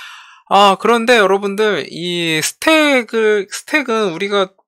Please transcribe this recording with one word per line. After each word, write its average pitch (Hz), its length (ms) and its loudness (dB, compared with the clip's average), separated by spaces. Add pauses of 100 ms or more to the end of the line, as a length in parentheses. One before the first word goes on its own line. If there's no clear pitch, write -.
(500)
아, 196 300 6
그런데 233 400 2
여러분들, 196 680 0
이 170 540 -4
스택을, 233 1080 0
스택은 226 640 -4
우리가 196 360 -2 (180)